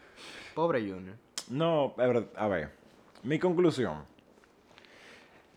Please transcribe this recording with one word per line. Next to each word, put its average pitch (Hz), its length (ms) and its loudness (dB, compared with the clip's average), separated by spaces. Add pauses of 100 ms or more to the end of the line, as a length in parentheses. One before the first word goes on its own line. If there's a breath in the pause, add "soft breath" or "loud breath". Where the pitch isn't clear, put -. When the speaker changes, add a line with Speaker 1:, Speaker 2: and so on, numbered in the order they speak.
(540 soft breath)
Speaker 1:
Pobre 160 280 0
Junior. 92 340 -8 (340)
Speaker 2:
No, 147 480 2
a 123 80 4
ver, 117 300 2
a 107 120 0
ver. 82 240 0 (520)
Mi 143 160 0
conclusión. 131 640 2 (1500 soft breath)